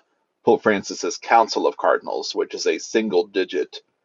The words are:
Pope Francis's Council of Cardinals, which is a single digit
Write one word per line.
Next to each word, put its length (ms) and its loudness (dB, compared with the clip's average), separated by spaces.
Pope 180 4
Francis's 560 -2
Council 480 2
of 100 0
Cardinals, 560 -2
which 220 -4
is 140 -10
a 100 0
single 480 0
digit 560 -4